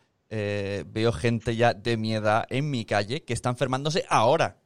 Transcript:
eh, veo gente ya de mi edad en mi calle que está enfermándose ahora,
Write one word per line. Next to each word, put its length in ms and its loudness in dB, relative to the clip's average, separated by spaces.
eh, 580 -4
veo 240 0
gente 440 0
ya 200 4
de 220 -2
mi 180 -2
edad 340 2
en 220 -2
mi 140 -2
calle 380 -2
que 100 -6
está 160 -2
enfermándose 600 -2
ahora, 560 4